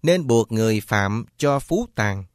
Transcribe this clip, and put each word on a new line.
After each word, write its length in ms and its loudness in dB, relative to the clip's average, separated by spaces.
nên 240 2
buộc 260 2
người 280 0
phạm 440 -2
cho 220 0
phú 360 -4
tàng 300 -4